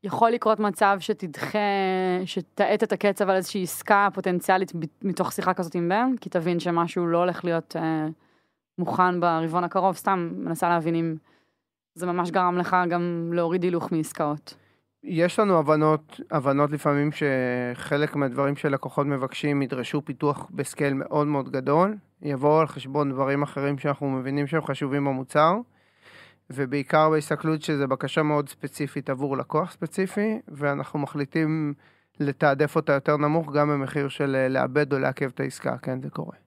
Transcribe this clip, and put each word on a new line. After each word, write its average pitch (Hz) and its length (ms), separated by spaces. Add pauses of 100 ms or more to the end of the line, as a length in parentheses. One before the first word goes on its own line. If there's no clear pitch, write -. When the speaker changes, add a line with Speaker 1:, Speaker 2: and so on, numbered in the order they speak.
Speaker 1:
יכול 220 260
לקרות 220 300
מצב 202 400
שתדחה, 196 580 (640)
שתאט - 580
את 214 100
הקצב 196 360
על 190 80
איזושהי 190 260
עסקה 202 520
פוטנציאלית 185 600
ב-, 160 100 (180)
מתוך 185 300
שיחה 185 220
כזאת 170 200
עם 175 140
בן, 226 220 (100)
כי - 80
תבין 175 320
שמשהו 170 460
לא 170 120
הולך 175 260
להיות, 165 320
אה, 160 300 (720)
מוכן 180 420
ברבעון 165 440
הקרוב. 185 320
סתם 180 400
מנסה 170 320
להבין 170 260
אם 165 200 (800)
זה 170 120
ממש 175 240
גרם 180 280
לך 180 180 (120)
גם 175 440
להוריד 170 300
הילוך 175 300
מעסקאות. 156 600 (500)
Speaker 2:
יש 170 340
לנו 202 200
הבנות, 156 600 (100)
הבנות 143 400
לפעמים 147 420
שחלק 131 1040
מהדברים 139 400
שלקוחות 139 500
מבקשים 139 560
ידרשו 131 420
פיתוח 143 460
בסקייל 139 440
מאוד 147 320
מאוד 139 240
גדול, 147 460 (260)
יבואו 147 380
על 156 60
חשבון 139 460
דברים 139 300
אחרים 139 360
שאנחנו 143 320
מבינים 135 360
שהם 151 160
חשובים 143 420
במוצר, 143 500 (960)
ובעיקר 143 600
בהסתכלות 156 520
שזה 139 240
בקשה 156 360
מאוד 147 260
ספציפית - 640
עבור 135 260
לקוח 151 340
ספציפי, 202 680 (100)
ואנחנו 143 500
מחליטים 151 760 (460)
לתעדף 143 560
אותה 156 160
יותר 143 240
נמוך, 151 360
גם 147 160
במחיר 139 400
של, 139 280
אה, 131 120
לאבד 131 440
או 139 60
לעכב 135 360
את - 60
העסקה. 135 360
כן, 131 260
זה 143 80
קורה. - 220 (140)